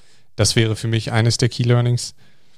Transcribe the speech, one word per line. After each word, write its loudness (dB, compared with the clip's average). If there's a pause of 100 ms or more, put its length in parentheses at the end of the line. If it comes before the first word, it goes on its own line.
(360)
Das 0
wäre 2
für -8
mich -2
eines 2
der 0
Key -4
Learnings. 0 (440)